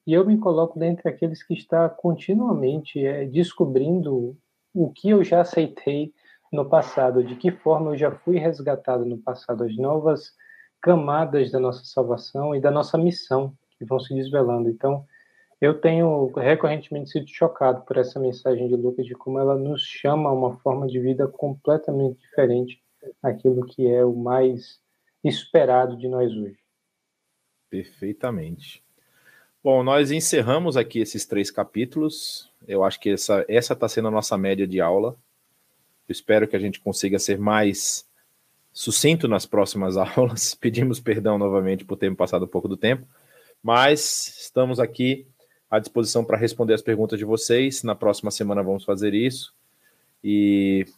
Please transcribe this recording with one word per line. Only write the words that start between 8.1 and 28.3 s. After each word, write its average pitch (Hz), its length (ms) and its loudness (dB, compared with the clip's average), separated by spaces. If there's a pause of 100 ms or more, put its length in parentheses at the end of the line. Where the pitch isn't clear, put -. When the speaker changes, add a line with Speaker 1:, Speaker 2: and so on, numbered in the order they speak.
Speaker 1:
fui 170 260 -2
resgatado 139 680 -2
no 120 120 -6
passado, 120 460 -6
as 113 120 -4
novas 147 580 -2 (480)
camadas 147 680 2
da 135 80 0
nossa 127 240 -2
salvação 135 720 -4
e 135 60 -2
da 143 100 4
nossa 147 260 0
missão 139 560 0 (240)
que 120 80 -12
vão 131 140 -2
se 131 140 -8
desvelando. 131 560 0
Então, 139 360 -2 (540)
eu 151 200 2
tenho 165 560 2
recorrentemente 147 720 -2
sido 147 180 -6
chocado - 560 0
por 127 140 -4
essa 127 220 -2
mensagem 127 480 -2
de 123 80 2
Lucas, 123 300 -2
de 120 100 -12
como 131 240 -6
ela 135 160 2
nos 135 260 -4
chama 147 480 -2
a 135 40 2
uma 127 240 -2
forma 135 300 -2
de 127 120 -2
vida 131 280 0
completamente 139 920 -2
diferente 127 640 0 (400)
daquilo 127 440 0
que 127 220 -2
é 123 160 4
o 123 100 2
mais 123 680 0 (420)
esperado 127 720 2
de 123 100 -8
nós 123 240 0
hoje. 104 260 -8 (1120)
Speaker 2:
Perfeitamente. 98 1120 -8 (800)